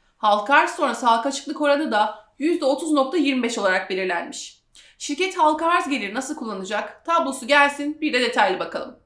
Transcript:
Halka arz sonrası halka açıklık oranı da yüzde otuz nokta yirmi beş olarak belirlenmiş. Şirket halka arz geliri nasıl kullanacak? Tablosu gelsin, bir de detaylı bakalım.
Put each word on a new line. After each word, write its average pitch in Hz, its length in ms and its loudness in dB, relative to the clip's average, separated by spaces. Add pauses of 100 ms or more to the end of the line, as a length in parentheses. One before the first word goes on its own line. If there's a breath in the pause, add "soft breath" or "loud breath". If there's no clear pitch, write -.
(160)
Halka 214 380 2
arz 349 160 4
sonrası 254 360 -2
halka 233 220 4
açıklık 277 320 -8
oranı 285 320 2
da 214 260 0 (200)
yüzde 320 260 0
otuz 294 280 0
nokta 269 260 2
yirmi 269 240 2
beş 233 160 -2
olarak 285 320 0
belirlenmiş. 185 680 -6 (400 loud breath)
Şirket 359 400 -4
halka 311 280 4
arz 339 220 2
geliri 214 260 -4
nasıl 269 220 -6
kullanacak? 208 680 -8
Tablosu 320 420 0
gelsin, 285 540 2
bir 294 120 -2
de 247 80 2
detaylı 233 380 2
bakalım. - 480 -8